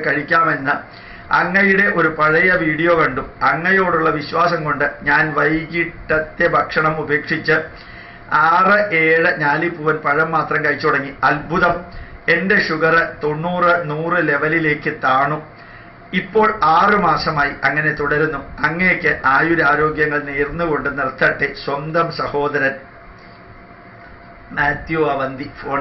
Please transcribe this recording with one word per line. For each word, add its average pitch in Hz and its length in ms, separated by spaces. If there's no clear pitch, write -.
കഴിക്കാമെന്ന് 147 680
അങ്ങയുടെ 190 460
ഒരു 160 100
പഴയ 165 320
വീഡിയോ 156 360
കണ്ടു. 135 220
അങ്ങയോടുള്ള 170 580
വിശ്വാസം 170 460
കൊണ്ട് 143 220
ഞാൻ 151 160
വൈകിട്ടത്തെ 160 1080
ഭക്ഷണം 156 460
ഉപേക്ഷിച്ച് 156 540
ആറ് 202 300
ഏഴ് 165 280
ഞാലിപ്പൂവൻ 151 520
പഴം 156 300
മാത്രം 151 280
കഴിച്ചു 147 240
തുടങ്ങി. 139 240
അത്ഭുതം, 170 460
എൻ്റെ 190 220
ഷുഗർ 160 280
തൊണ്ണൂറ് 170 500
നൂറ് 170 280
ലെവലിലേക്ക് 151 640
താണു. 143 340
ഇപ്പോൾ 214 280
ആറ് 202 280
മാസമായി 151 480
അങ്ങനെ 151 320
തുടരുന്നു. 147 400
അങ്ങേക്ക് 165 460
ആയുരാരോഗ്യങ്ങൾ 151 840
നേർന്നുകൊണ്ട് 143 680
നിർത്തട്ടെ. 143 500
സ്വന്തം 156 420
സഹോദരൻ 139 540
മാത്യു 147 440
അവന്തി 135 340
ഫോൺ 139 200